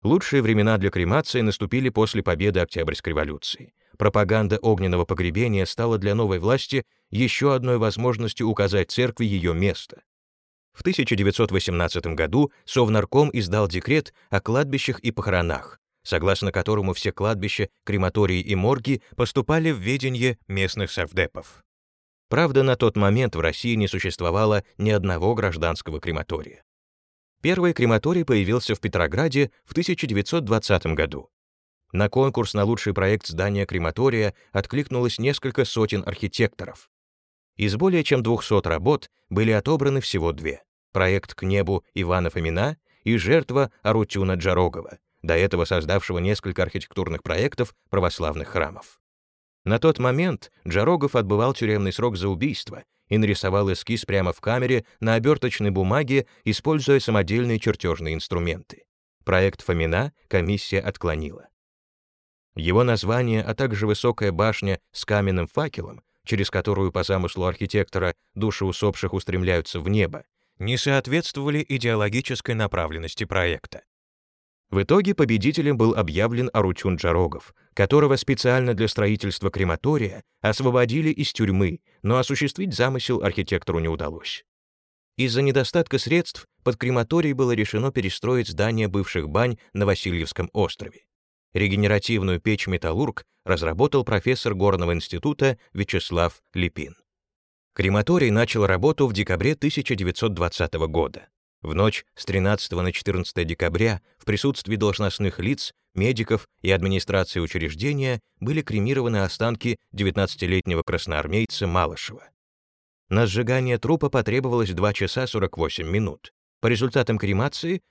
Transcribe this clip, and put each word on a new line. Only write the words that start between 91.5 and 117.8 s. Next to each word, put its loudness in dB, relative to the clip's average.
Регенеративную 2
печь 0
"Металлург" -2
разработал 2
профессор 0
Горного 2
института -2
Вячеслав -2
Липин. -4
Крематорий 2
начал 2
работу 2
в -2
декабре 0
тысяча -2
девятьсот -2
двадцатого -2
года. -2
В -6
ночь 0
с -14
тринадцатого 0
на 0
четырнадцатое -4
декабря 0
в -20
присутствии -2
должностных -2
лиц, -4
медиков 0
и 2
администрации 0
учреждения -4
были -2
кремированы 0
останки -2
девятнадцатилетнего 0
красноармейца -2
Малышева. -2
На 4
сжигание 0
трупа 0
потребовалось 0
два 2
часа -2
сорок -2
восемь -4
минут. -4
По 0
результатам 0
кремации -2